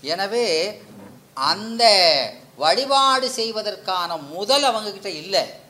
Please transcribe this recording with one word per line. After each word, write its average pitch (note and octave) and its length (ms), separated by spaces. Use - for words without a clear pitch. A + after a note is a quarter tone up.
எனவே G3 800
அந்த G#3 500
வழிபாடு C4 760
செய்வதற்கான G3 880
முதல் G3 460
அவங்க G#3+ 280
கிட்ட G3 180
இல்லை. E3 360